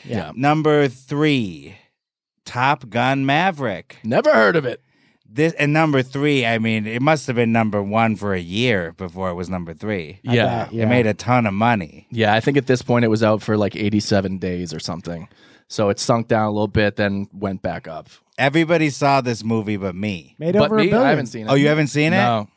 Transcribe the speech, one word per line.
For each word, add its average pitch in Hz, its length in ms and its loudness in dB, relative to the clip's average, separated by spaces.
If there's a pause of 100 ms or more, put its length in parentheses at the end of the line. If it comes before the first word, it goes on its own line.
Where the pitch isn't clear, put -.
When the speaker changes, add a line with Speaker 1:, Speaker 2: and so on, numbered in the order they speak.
Speaker 1:
Yeah. 113 140 -6
Speaker 2:
Yeah. 80 180 -6
Speaker 3:
Number 147 520 2
three, 120 880 -2 (680)
Top 131 440 -2
Gun 131 360 0
Maverick. 143 760 -2
Speaker 2:
Never 247 300 2
heard 214 240 4
of 139 80 0
it. - 160 -6 (520)
Speaker 3:
This, 156 200 0
and 147 180 0
number 151 320 2
three, 139 420 0
I 113 120 0
mean, 110 280 0
it 113 160 -4
must 147 260 2
have 120 100 -2
been 117 160 2
number 104 280 2
one 107 360 0
for 101 160 -4
a 90 60 -2
year 92 580 -2
before 92 320 -6
it 87 60 -6
was 90 140 -8
number 87 240 -8
three. 90 540 -8
Speaker 1:
I 120 60 0
Speaker 2:
Yeah. 117 320 0
Speaker 1:
bet, - 80 -16
Speaker 3:
It 113 140 0
made 120 200 4
a 107 60 0
ton 120 320 0
of 98 80 -2
money. 104 580 -2
Speaker 2:
Yeah, 110 220 2
I 113 80 2
think 143 160 2
at 131 100 0
this 127 140 2
point 120 240 2
it - 20 2
was 110 160 2
out 107 180 2
for, 107 140 -2
like, 104 220 0
eighty-seven 101 640 0
days 90 340 -6
or 78 80 -10
something. 85 480 -10 (400)
So 107 180 0
it 98 120 0
sunk 117 280 0
down 107 200 2
a 107 40 -2
little 104 160 0
bit, 101 300 0
then 101 340 -2
went 98 300 -6
back 82 260 -8
up. 78 220 -14 (280)
Speaker 3:
Everybody 156 520 2
saw 139 320 2
this 120 200 -4
movie 107 360 -2
but 92 180 -4
me. 95 420 -6
Speaker 1:
Made 165 180 -2
Speaker 2:
But 202 100 6
Speaker 1:
over 214 100 0
Speaker 2:
me? 190 120 2
Speaker 1:
a - 20 2
billion. 240 180 4
Speaker 2:
I - 40 4
haven't 147 160 0
seen 110 200 -10
it. - 20 -6
Speaker 3:
Oh, 135 60 4
you 143 140 4
haven't 151 180 2
seen 147 240 0
it? 185 60 2
Speaker 2:
No. 113 400 0